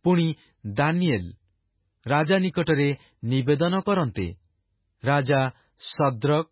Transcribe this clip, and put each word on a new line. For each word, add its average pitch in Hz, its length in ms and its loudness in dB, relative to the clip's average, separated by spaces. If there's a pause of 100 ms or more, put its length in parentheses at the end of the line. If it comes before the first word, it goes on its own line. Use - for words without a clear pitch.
ପୁଣି 175 220 4 (400)
ଦାନିଏଲ 143 600 0 (800)
ରାଜା 151 320 2
ନିକଟରେ 160 500 0 (360)
ନିବେଦନ 143 560 0
କରନ୍ତେ, 147 460 -2 (760)
ରାଜା 139 380 2 (380)
ସଦ୍ରକ 147 720 0